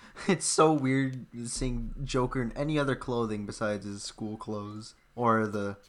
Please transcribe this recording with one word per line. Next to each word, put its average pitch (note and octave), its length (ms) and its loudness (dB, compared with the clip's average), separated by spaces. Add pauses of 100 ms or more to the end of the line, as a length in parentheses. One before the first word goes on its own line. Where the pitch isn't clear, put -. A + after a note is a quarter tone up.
(280)
It's - 200 2
so D#3 260 6
weird C3 540 0 (180)
seeing A#2+ 480 -4 (100)
Joker C3 380 0
in A#2 140 -2
any D3+ 240 0
other C3+ 160 2
clothing A2+ 500 -2
besides G#2 400 -2
his G2+ 160 -8
school G#2+ 340 -8
clothes G#2+ 600 -10 (200)
or A2+ 300 4
the G2+ 320 -2 (120)